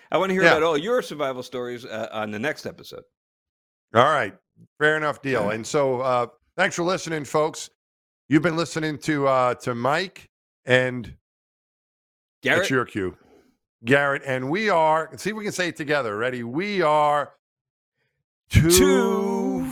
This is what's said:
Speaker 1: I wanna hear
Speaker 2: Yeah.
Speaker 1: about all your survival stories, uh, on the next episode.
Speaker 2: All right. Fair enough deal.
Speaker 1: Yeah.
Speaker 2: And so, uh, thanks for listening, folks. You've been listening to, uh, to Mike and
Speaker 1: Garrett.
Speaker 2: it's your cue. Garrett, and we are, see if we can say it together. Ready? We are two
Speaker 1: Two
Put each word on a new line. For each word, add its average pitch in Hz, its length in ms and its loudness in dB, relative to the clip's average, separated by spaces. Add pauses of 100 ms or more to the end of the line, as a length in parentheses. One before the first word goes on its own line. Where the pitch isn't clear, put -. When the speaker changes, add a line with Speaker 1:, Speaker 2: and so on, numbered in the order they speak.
(120)
Speaker 1:
I 156 60 2
wanna 190 140 2
hear 185 100 2
Speaker 2:
Yeah. 170 100 8
Speaker 1:
about 151 120 4
all 165 140 2
your 226 240 -2
survival 135 400 -6
stories, 123 420 -10
uh, 110 280 -8
on 107 200 -6
the 104 60 -6
next 147 280 -6
episode. - 360 -14 (920)
Speaker 2:
All 117 100 6
right. 131 300 0 (440)
Fair 151 180 2
enough 151 260 -2
deal. 127 220 0
Speaker 1:
Yeah. 104 80 -2
Speaker 2:
And 110 140 -8
so, 135 340 0
uh, 123 260 0 (300)
thanks 185 200 0
for 175 60 -4
listening, 170 420 -4
folks. 156 460 -4 (580)
You've 151 140 4
been 160 140 0
listening 156 420 -4
to, 143 280 -2
uh, 127 300 4
to 123 180 -6
Mike 147 540 -4 (380)
and 127 480 0 (1300)
Speaker 1:
Garrett. 147 200 2
Speaker 2:
it's 196 80 -4
your 131 140 0
cue. 92 320 -6 (680)
Garrett, 139 420 2
and 131 240 -4
we 208 200 -2
are, 160 460 2
see 185 140 -6
if 214 60 -6
we 214 80 -10
can 202 80 -4
say 180 160 -2
it - 80 -6
together. 135 400 -2
Ready? 120 280 -2
We 180 380 -2
are 147 500 2 (1160)
two 160 200 6
Speaker 1:
Two 190 1000 2